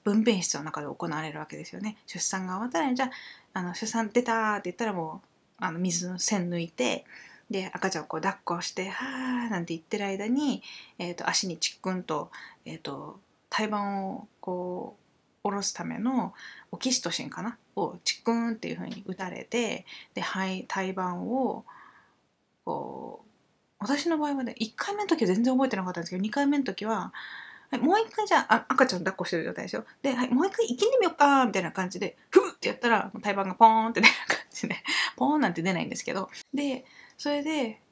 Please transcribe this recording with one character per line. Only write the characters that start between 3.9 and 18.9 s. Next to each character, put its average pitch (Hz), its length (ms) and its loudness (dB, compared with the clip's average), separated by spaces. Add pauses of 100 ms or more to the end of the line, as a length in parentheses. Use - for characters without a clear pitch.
出 240 140 4
た」 226 340 2
っ 202 40 -6
て 180 80 -6
言 180 40 -4
っ - 20 -20
た 233 100 -2
ら 214 80 0
も 165 300 -6
う、 - 40 -20 (340)
あ 185 100 0
の、 165 80 -4
水 180 280 0
の 180 120 -6
線 180 300 2
抜 175 100 0
い 170 100 -4
て、 - 360 0 (440)
で、 190 240 -4
赤 185 160 0
ち - 80 -2
ゃ 151 40 -4
ん - 20 -10
を - 40 -14
こ 160 100 -6
う 156 40 -4
抱 185 180 0
っ - 60 -20
こ 175 160 -2
し - 100 -6
て、 190 180 -6
「は 254 580 -4
ー」 - 40 -4
な 190 80 0
ん 170 60 -2
て 170 80 -6
言 165 80 -6
っ - 40 -20
て - 120 -2
る 202 80 -4
間 196 220 -4
に、 254 360 0 (340)
え 175 140 -6
っ 175 40 -10
と、 - 120 -6
足 - 200 2
に 165 100 -6
チ - 160 -2
ッ - 80 -20
ク 185 100 -2
ン 180 120 -2
と、 160 280 -4 (320)
え 160 120 -12
っ 160 40 -14
と、 143 400 -10 (300)
胎 214 180 0
盤 202 420 -2
を - 200 -10 (100)
こ 180 580 -6 (460)
う、 208 60 0
下 196 60 0
ろ 202 60 -2
す - 120 -2
た - 100 -8
め 165 140 -6
の 247 360 0 (380)
オ 170 60 -8
キ 262 160 0
シ - 80 2
ト 165 100 -4
シ - 140 -4
ン 147 40 -10
か - 120 -10
な？ 226 160 -6 (180)
を 175 300 -4
チ - 160 -2
ッ - 20 -20
ク 233 80 2
ン 233 200 0
っ - 40 -4
て - 140 -8
い - 40 -6
う - 40 -6
風 175 120 -8
に 190 160 -10